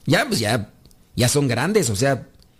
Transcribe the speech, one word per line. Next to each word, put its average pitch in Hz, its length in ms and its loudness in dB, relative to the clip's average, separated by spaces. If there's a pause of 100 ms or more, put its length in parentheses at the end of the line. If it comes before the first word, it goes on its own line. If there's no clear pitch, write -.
Ya, 160 220 2
pues 208 120 -2
ya, 110 340 -2 (420)
ya 120 140 2
son 143 180 0
grandes, 139 420 0
o 107 60 -2
sea, 131 320 0 (320)